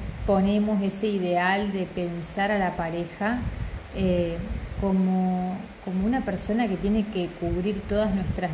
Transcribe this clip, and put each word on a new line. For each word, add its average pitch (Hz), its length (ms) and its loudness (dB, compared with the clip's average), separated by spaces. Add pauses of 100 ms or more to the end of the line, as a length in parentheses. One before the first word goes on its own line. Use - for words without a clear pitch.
(260)
ponemos 202 540 4
ese 196 280 0
ideal 190 640 2
de 190 120 0
pensar 175 680 -2
a 208 80 2
la 180 180 0
pareja, 170 640 -2 (560)
eh, 175 440 2 (420)
como, 185 760 2 (280)
como 190 220 0
una 240 160 2
persona 208 440 0
que 190 100 0
tiene 202 280 2
que 180 240 -2 (120)
cubrir 180 480 0
todas 202 260 2
nuestras 180 400 -2